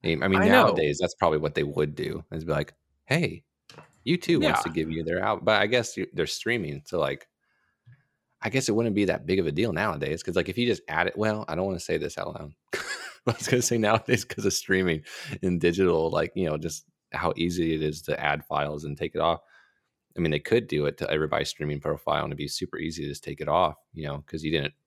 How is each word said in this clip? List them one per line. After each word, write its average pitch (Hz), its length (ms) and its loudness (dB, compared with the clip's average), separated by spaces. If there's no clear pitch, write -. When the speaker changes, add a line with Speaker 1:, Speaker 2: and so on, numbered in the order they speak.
Speaker 1:
I - 20 0
mean, 82 160 2
I 92 60 2
mean, 95 140 6
Speaker 2:
I 107 60 6
know. 117 360 6
Speaker 1:
nowadays, 73 160 2
that's 87 140 -2
probably 80 240 4
what 76 160 -2
they 76 100 0
would 73 300 0
do, 78 380 -6
is 80 120 -8
be 80 80 -2
like, 73 220 -2
"Hey, 131 380 -2
U 160 140 2
two 170 220 2
wants - 220 2
Speaker 2:
Yeah. - 20 -4
Speaker 1:
to 85 60 -4
give 80 200 -2
you 80 140 -4
their 87 160 0
al-," 104 200 0
but 107 220 4
I 104 40 2
guess 117 300 0
you, 95 180 -4
they're 80 120 0
streaming, 80 600 -4
so, 90 140 -4
like, 69 280 -2
I 110 80 -4
guess 131 180 0
it 110 60 2
wouldn't 113 220 2
be 101 100 4
that 80 200 0
big 95 140 2
of 85 60 0
a 76 60 0
deal 98 200 0
nowadays, 80 500 -2
'cause, 90 140 -4
like, 87 140 0
if 92 80 -4
you 120 80 2
just 107 220 0
add 90 200 2
it, - 100 -6
well, 107 300 0
I 80 80 -4
don't 92 100 0
wanna 90 140 -4
say 82 180 -2
this 76 200 -6
out - 160 -6
loud. 76 200 -12
<laughs> - 100 -10
I 117 100 2
was - 100 -8
gonna 123 140 4
say 120 160 2
nowadays 110 460 2
'cause - 220 -4
of 95 80 4
streaming 90 500 2
and 90 180 2
digital, 85 500 4
like, 78 260 0
you 92 100 0
know, 78 120 0
just 78 280 -8
how 82 240 -2
easy 85 380 0
it 78 80 -2
is 78 220 -4
to 73 160 -4
add 76 260 0
files 73 380 -2
and 73 140 -6
take - 180 -4
it 80 40 -2
off. 82 200 2
I 90 40 -6
mean, 80 120 2
they 73 80 0
could 113 280 0
do 76 180 0
it 69 120 -4
to - 120 -4
everybody's 76 400 0
streaming 73 300 -4
profile, 76 440 -2
and 73 80 -6
it'd 71 60 -10
be 73 100 -6
super - 300 -8
easy 80 260 -6
to 73 60 -6
just - 140 -12
take 73 180 -10
it 76 60 -4
off, 78 280 2
you 78 120 -8
know, 71 200 -8
'cause 80 180 -10
you 78 80 0
didn't 71 220 0